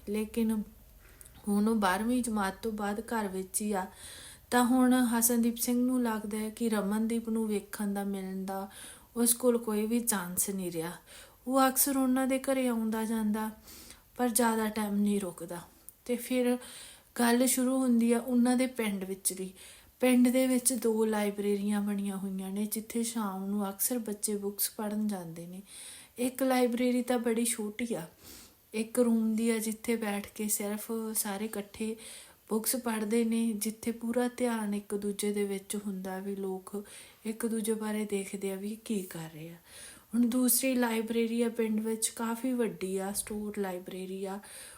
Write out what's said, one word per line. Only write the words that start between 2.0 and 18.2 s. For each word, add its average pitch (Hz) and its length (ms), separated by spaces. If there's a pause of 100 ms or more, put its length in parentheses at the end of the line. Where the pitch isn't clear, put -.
ਜਮਾਤ 208 400
ਤੋਂ 226 100
ਬਾਅਦ 208 280
ਘਰ 226 280
ਵਿੱਚ 190 340
ਹੀ 208 100
ਆ। 190 140 (640)
ਤਾਂ 247 140
ਹੁਣ 254 280
ਹਸਨਦੀਪ 233 640
ਸਿੰਘ 247 300
ਨੂੰ 254 160
ਲੱਗਦਾ 220 360
ਹੈ 214 120
ਕਿ 226 200
ਰਮਨਦੀਪ 220 580
ਨੂੰ 220 200
ਵੇਖਣ 202 460
ਦਾ, 196 100
ਮਿਲਣ 190 400
ਦਾ 196 240 (480)
ਉਸ 233 180
ਕੋਲ 240 240
ਕੋਈ 214 280
ਵੀ 233 140
ਚਾਂਸ 185 500
ਨਹੀਂ 185 220
ਰਿਹਾ। 170 200 (540)
ਉਹ 262 220
ਅਕਸਰ 262 280
ਉਹਨਾਂ 262 300
ਦੇ 262 120
ਘਰੇ 262 300
ਆਉਂਦਾ 220 360
ਜਾਂਦਾ, 220 460 (640)
ਪਰ 247 120
ਜ਼ਿਆਦਾ 226 400
ਟਾਈਮ 208 260
ਨਹੀਂ 202 260
ਰੁਕਦਾ। 175 400 (440)
ਤੇ 247 120
ਫਿਰ 247 420 (600)
ਗੱਲ 240 280
ਸ਼ੁਰੂ 254 320
ਹੁੰਦੀ 233 340
ਆ 233 60
ਉਹਨਾਂ 247 380